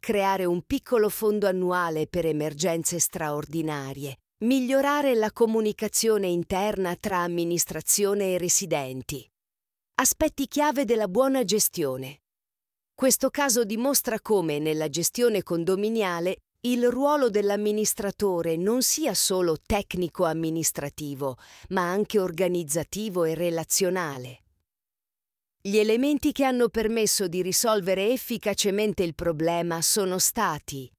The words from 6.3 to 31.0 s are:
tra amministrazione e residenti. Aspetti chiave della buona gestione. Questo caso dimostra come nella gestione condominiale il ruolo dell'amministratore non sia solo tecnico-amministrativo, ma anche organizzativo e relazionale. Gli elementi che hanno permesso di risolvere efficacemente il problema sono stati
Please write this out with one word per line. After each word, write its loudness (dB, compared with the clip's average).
tra -2
amministrazione 0
e 0
residenti. -4
Aspetti 0
chiave 0
della 0
buona 2
gestione. -2
Questo 2
caso 0
dimostra 0
come 0
nella -2
gestione 0
condominiale -2
il 2
ruolo 2
dell'amministratore 0
non 0
sia 0
solo 2
tecnico-amministrativo, -2
ma -2
anche 0
organizzativo -2
e 2
relazionale. -2
Gli 0
elementi 4
che 2
hanno 4
permesso 0
di -2
risolvere 2
efficacemente 0
il -4
problema -2
sono 0
stati -2